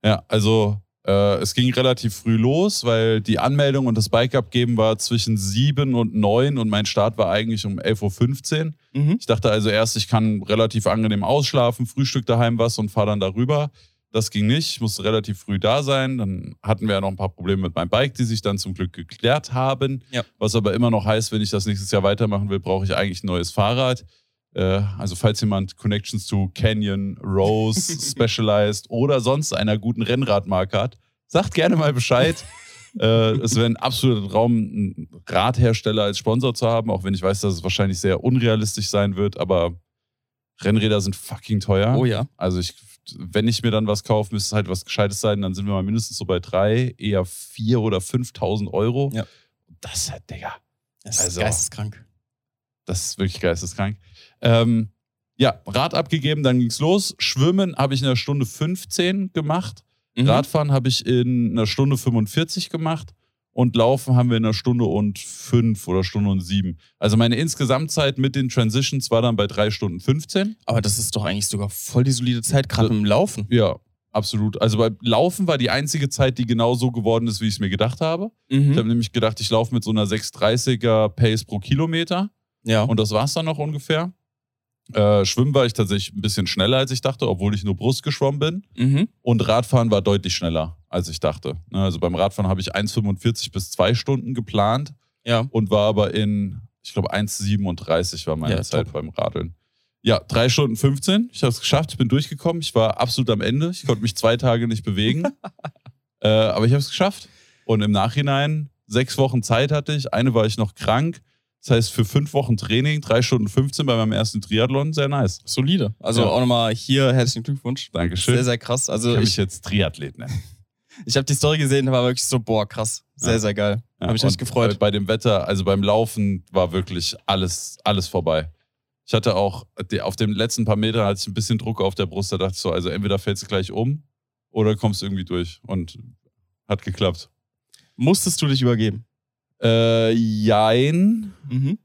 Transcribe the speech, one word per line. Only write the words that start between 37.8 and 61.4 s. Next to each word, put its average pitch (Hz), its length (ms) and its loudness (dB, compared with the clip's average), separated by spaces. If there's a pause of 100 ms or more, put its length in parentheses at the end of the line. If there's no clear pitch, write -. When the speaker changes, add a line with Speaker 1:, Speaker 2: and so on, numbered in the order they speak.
Speaker 1:
sehr 92 240 0
unrealistisch 110 640 0
sein 101 300 0
wird, 101 200 -2
aber 87 400 0 (840)
Rennräder 104 400 2
sind 95 140 -4
fucking - 440 -6
teuer. 101 380 2
Speaker 2:
Oh 131 80 2
ja. 113 220 0 (100)
Speaker 1:
Also 90 220 -2
ich, 87 140 -4 (440)
wenn 104 320 0
ich 110 140 0
mir 120 80 2
dann 107 160 0
was 101 180 -2
kaufe, 107 280 0
müsste 101 140 -4
es - 60 -6
halt 98 160 0
was 92 160 -4
Gescheites 101 340 -2
sein, 104 220 0
dann 95 120 -2
sind 98 120 -6
wir 101 80 0
mal 95 100 0
mindestens 110 340 -2
so - 60 -8
bei 92 160 0
drei, 110 580 0
eher 95 280 0
vier 110 560 -2
oder 101 180 0
fünftausend 104 760 -4
Euro. 120 400 0
Speaker 2:
Ja. 110 120 -4 (560)
Speaker 1:
Das - 140 -14
ist - 160 -6
halt, - 180 -18
Digga. - 240 -12 (500)
Speaker 2:
Das 107 140 -6
ist - 80 0
Speaker 1:
Also, 92 160 -4
Speaker 2:
geisteskrank. 107 640 -6 (800)
Speaker 1:
das 90 220 -4
ist - 100 -10
wirklich 95 240 -4
geisteskrank. 92 560 -4 (440)
Ähm, 113 480 2 (480)
ja, - 280 0
Rad 131 280 -2
abgegeben, 151 500 -2
dann 127 160 4
ging's 117 200 0
los. 185 400 0
Schwimmen 180 560 0
habe 139 180 0
ich 131 80 0
in 135 60 -2
einer 127 80 2
Stunde 135 300 -2
fünfzehn 180 880 -4
gemacht. 165 500 -4 (340)
Speaker 2:
Mhm. 127 120 4
Speaker 1:
Radfahren 143 420 2
habe 131 160 2
ich - 180 -2
in 123 460 2